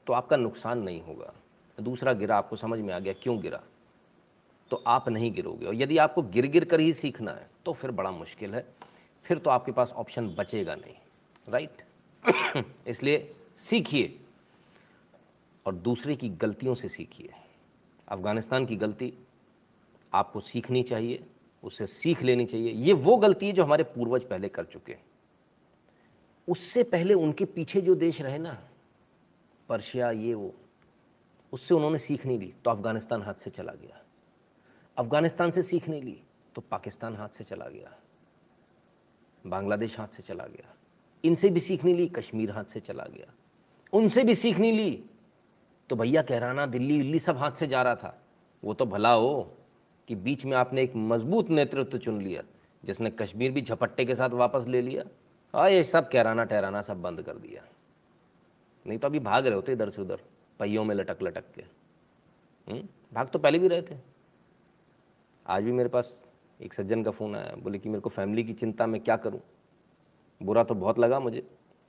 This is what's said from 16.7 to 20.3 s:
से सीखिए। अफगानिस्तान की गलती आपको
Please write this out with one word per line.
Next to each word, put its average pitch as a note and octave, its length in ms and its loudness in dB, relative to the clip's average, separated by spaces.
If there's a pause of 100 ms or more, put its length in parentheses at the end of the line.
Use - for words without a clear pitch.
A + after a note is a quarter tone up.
से G#2+ 140 -6
सीखिए। - 420 -16 (800)
अफगानिस्तान G#2+ 580 -2
की A2+ 100 -4
गलती G#2+ 380 -4 (1000)
आपको G2+ 260 0